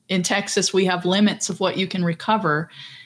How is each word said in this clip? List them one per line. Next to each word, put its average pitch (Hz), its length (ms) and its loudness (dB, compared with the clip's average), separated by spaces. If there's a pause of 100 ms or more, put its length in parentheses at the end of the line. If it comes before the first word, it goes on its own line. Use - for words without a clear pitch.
in 185 140 0
Texas, 202 500 0
we 190 120 4
have 180 200 0
limits 208 440 2
of 185 100 -6
what 185 180 0
you 185 100 -2
can 180 160 -2
recover 165 640 0 (360)